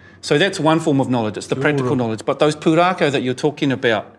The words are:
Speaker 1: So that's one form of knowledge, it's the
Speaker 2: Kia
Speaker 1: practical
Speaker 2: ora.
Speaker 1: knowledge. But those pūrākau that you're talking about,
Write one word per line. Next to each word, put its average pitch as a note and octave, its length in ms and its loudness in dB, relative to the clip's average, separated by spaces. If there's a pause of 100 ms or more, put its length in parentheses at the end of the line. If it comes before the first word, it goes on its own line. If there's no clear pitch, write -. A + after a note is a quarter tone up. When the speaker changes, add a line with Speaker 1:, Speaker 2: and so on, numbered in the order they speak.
(220)
Speaker 1:
So D3 160 0
that's F3+ 240 0
one D#3+ 180 4
form D3 220 2
of B2 80 -2
knowledge, A2 260 -2
it's F#2 120 -10
the - 80 -2
Speaker 2:
Kia C3 80 -4
Speaker 1:
practical C#3 260 0
Speaker 2:
ora. C#3+ 80 0
Speaker 1:
knowledge. A2 280 -4
But C#3 140 -2
those D3+ 160 2
pūrākau E3+ 560 2
that C3+ 100 0
you're B2+ 120 -2
talking C#3+ 400 -2
about, A2+ 460 -2